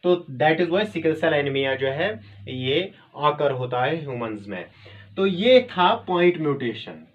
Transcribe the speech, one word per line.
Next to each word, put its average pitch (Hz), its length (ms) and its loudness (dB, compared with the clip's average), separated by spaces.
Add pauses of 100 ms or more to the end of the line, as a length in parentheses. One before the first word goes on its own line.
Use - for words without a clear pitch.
तो 175 280 2
that 151 240 2
is 170 120 0
why 175 140 0
sickle 160 320 -2
cell 156 200 0
anemia 135 420 0
जो 135 120 -2
है 165 320 -4 (280)
ये 135 440 -2 (260)
आकर 147 340 2
होता 127 320 -4
है 160 180 -2
humans 117 460 -8
में। 90 180 -10 (520)
तो 190 80 2
ये 233 460 4
था 180 240 2
point 175 460 2
mutation। 113 720 -4